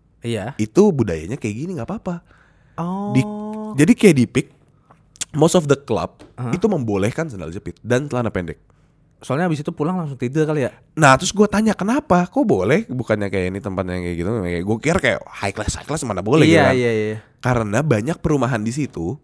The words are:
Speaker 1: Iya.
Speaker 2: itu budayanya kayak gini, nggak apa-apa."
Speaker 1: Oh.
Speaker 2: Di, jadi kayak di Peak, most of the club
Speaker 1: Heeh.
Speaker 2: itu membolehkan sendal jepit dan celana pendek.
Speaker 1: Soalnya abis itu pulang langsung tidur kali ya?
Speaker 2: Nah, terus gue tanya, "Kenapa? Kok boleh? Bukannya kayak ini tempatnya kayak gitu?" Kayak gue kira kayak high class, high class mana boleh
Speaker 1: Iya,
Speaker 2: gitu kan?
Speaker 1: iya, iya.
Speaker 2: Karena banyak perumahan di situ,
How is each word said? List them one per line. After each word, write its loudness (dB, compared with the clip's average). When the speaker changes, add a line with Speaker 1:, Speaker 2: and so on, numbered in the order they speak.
Speaker 1:
Iya. -6
Speaker 2:
itu 2
budayanya -2
kayak -6
gini, -8
nggak -8
apa-apa." -8
Speaker 1:
Oh. -6
Speaker 2:
Di, 2
jadi 2
kayak 6
di 4
Peak, -4
most 4
of 4
the 4
club -4
Speaker 1:
Heeh. -6
Speaker 2:
itu -2
membolehkan 0
sendal -12
jepit -12
dan 0
celana -2
pendek. -6
Speaker 1:
Soalnya -2
abis -2
itu -6
pulang -2
langsung -6
tidur -2
kali -2
ya? -4
Speaker 2:
Nah, 6
terus -2
gue 4
tanya, 2
"Kenapa? 0
Kok 0
boleh? 2
Bukannya -2
kayak 0
ini -6
tempatnya -4
kayak -4
gitu?" -2
Kayak -4
gue -2
kira 0
kayak 0
high -6
class, -6
high -14
class -4
mana -4
boleh 4
Speaker 1:
Iya, 6
Speaker 2:
gitu 6
kan? 4
Speaker 1:
iya, 2
iya. -2
Speaker 2:
Karena 0
banyak 0
perumahan 0
di -4
situ, -6